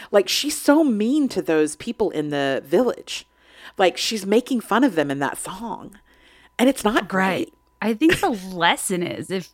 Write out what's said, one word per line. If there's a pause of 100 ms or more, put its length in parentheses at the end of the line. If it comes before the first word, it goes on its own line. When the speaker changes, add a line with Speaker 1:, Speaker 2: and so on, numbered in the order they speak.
(120)
Speaker 1:
Like,
she's
so
mean
to
those
people
in
the
village. (500)
Like,
she's
making
fun
of
them
in
that
song." (580)
And
it's
not (120)
Speaker 2:
Right.
Speaker 1:
great. (280)
Speaker 2:
I
think
the
<laughs>
lesson
is
if